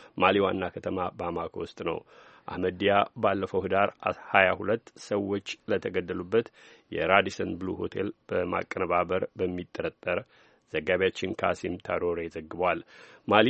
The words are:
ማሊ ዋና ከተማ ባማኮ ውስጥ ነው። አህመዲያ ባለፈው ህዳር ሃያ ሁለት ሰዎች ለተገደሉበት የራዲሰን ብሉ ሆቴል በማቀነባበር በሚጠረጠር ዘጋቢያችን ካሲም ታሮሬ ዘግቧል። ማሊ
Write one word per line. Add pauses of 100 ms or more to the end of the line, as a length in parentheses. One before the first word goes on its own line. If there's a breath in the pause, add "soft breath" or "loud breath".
(180 loud breath)
ማሊ
ዋና
ከተማ (140)
ባማኮ
ውስጥ
ነው። (480 loud breath)
አህመዲያ (260)
ባለፈው
ህዳር (360)
ሃያ
ሁለት (160)
ሰዎች (200)
ለተገደሉበት (440 loud breath)
የራዲሰን
ብሉ
ሆቴል (160)
በማቀነባበር (120)
በሚጠረጠር (540 soft breath)
ዘጋቢያችን
ካሲም
ታሮሬ
ዘግቧል። (480 loud breath)
ማሊ